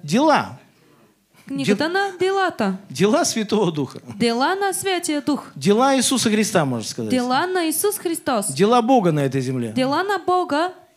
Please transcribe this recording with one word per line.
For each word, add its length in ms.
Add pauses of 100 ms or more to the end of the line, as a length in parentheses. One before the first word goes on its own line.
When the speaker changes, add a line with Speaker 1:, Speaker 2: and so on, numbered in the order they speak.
Speaker 1:
Дела. 540 (920)
Speaker 2:
Книгата 380
Speaker 1:
Дел-, 80
Speaker 2:
на 260
делата. 580 (120)
Speaker 1:
дела 360
Святого 460
Духа. 280 (200)
Speaker 2:
Дела 360
на 180
Святия 480
Дух. 340
Speaker 1:
Дела 400
Иисуса 340
Христа, 360
можно 240
сказать. 220
Speaker 2:
Дела 360
на 220
Исус 280
Христос. 540
Speaker 1:
Дела 300
Бога 300
на 100
этой 200
земле. 340
Speaker 2:
Дела 280
на 220
Бога 480 (240)